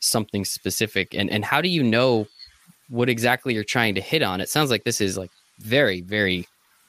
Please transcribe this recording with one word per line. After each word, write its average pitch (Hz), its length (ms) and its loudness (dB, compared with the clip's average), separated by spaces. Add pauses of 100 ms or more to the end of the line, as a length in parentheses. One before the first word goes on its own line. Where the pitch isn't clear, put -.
something 104 460 -2
specific? - 680 -4
And, 98 160 -2
and 104 160 -2
how 135 160 0
do 180 80 0
you 170 140 0
know 117 440 2 (640)
what 123 220 0
exactly 123 420 0
you're 107 120 -2
trying 110 320 0
to 95 40 -2
hit 151 220 -2
on? 95 180 -2
It - 80 -6
sounds 151 220 0
like 113 140 0
this 117 180 0
is, 95 160 -2
like, 92 120 -10 (280)
very, 107 420 2
very, 92 460 0 (420)